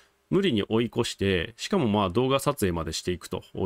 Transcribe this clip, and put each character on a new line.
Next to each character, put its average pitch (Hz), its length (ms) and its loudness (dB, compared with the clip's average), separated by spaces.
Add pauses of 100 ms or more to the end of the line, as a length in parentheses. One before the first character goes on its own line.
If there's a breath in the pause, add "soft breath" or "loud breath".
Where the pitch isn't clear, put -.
(320 soft breath)
無 180 100 2
理 185 120 2
に 101 100 2
追 110 200 0
い - 20 0
越 113 180 -2
し - 120 -4
て、 95 420 0
し - 100 -10
か 202 100 0
も 143 100 2
ま 104 180 4
あ 90 40 0
動 123 180 2
画 135 120 2
撮 143 180 -2
影 95 140 2
ま 85 120 -4
で 80 100 -6
し - 100 -8
て 90 80 -2
い 87 80 -4
く - 100 -16
と 92 140 -6 (220)